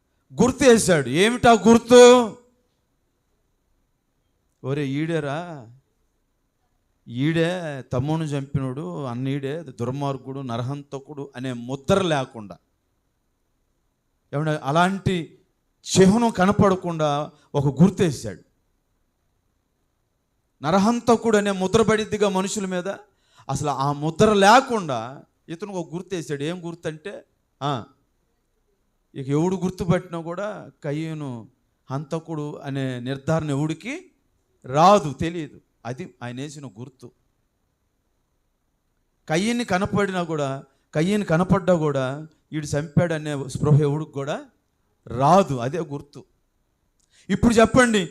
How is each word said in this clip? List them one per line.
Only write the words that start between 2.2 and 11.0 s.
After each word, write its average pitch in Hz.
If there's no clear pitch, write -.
"ఒరే, 139
ఈడేరా, 151
ఈడే 160
తమ్ముని 151
చంపినోడు, 139
అన్నీడే 135
దుర్మార్గుడు, 135
నరహంతకుడు" 139